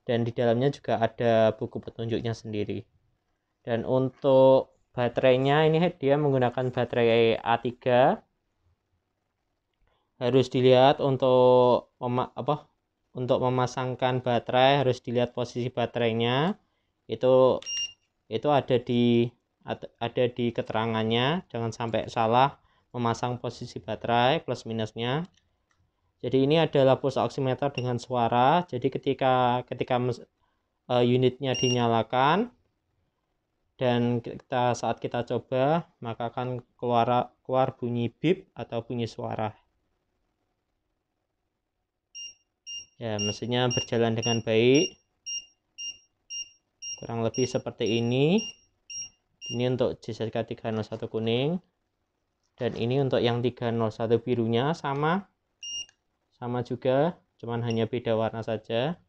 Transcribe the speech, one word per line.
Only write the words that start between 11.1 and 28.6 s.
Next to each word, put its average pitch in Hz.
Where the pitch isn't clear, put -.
mema-, 123
apa, 139
untuk 127
memasangkan 127
baterai, 127
harus 127
dilihat 120
posisi 123
baterainya. 120
Itu, 127
itu 113
ada 135
di, 120
ad-, -
ada 117
di 120
keterangannya. 113
Jangan 117
sampai 113
salah 120
memasang 120
posisi 123
baterai 120
plus -
minusnya. 117
Jadi, 135
ini 151
adalah 139
pulse 131
oximeter 127
dengan 123
suara. 123